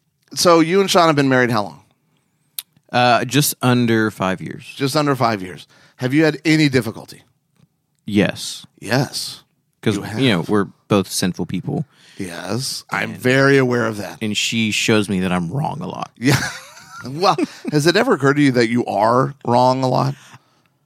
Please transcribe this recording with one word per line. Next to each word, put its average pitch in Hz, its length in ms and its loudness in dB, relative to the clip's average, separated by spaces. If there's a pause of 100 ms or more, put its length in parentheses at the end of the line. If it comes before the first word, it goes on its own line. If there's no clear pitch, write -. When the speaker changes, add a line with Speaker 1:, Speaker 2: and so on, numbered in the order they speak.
(340)
Speaker 1:
so 165 280 4
you 165 180 2
and 190 100 2
Sean 180 180 4
have 160 100 4
been 139 100 2
married 127 240 2
how 110 120 -2
long? 78 140 -14 (1120)
Speaker 2:
Uh, 120 320 2
just 131 380 0
under 117 500 2
five 92 300 -4
years. - 240 -14 (100)
Speaker 1:
Just 135 220 -4
under 147 180 0
five 113 260 0
years. 87 240 -16 (320)
Have 127 160 -4
you 156 120 4
had 147 180 0
any 156 240 2
difficulty? 117 560 -4 (840)
Speaker 2:
Yes. - 600 -2 (140)
Speaker 1:
Yes. - 640 -4 (380)
Speaker 2:
'Cause, 107 140 -2
Speaker 1:
You 101 60 -6
have. 101 180 -8
Speaker 2:
you 131 100 2
know, 90 180 2
we're 101 200 0 (220)
both 98 200 2
sinful 90 360 -4
people. - 400 -6 (320)
Speaker 1:
Yes. 92 720 -8
I'm 107 200 -4
Speaker 2:
And 104 80 -14
Speaker 1:
very 135 380 4
aware 123 300 2
of 110 100 -6
that. 92 240 -12
Speaker 2:
And 104 140 -4
she 113 360 -2
shows 107 380 2
me 95 120 0
that 92 100 0
I'm 87 200 -2
wrong - 300 -6
a 92 60 -10
lot. - 300 -10
Speaker 1:
Yeah. 131 280 2
<laughs> - 40 -6 (540)
Well, 156 320 0 (360)
has 151 160 2
it 170 100 2
ever 240 160 2
occurred 139 220 2
to 147 80 2
you 139 80 4
that 120 180 2
you 120 160 0
are 117 480 2 (100)
wrong 127 400 2
a 131 60 0
lot? 135 240 0 (720)